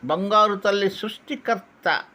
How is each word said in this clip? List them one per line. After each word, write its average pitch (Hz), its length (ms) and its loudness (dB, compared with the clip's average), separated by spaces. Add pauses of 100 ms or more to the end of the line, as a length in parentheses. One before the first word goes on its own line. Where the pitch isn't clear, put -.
బంగారు 202 600 2
తల్లి 202 260 2 (100)
సృష్టికర్త 214 1000 -4 (140)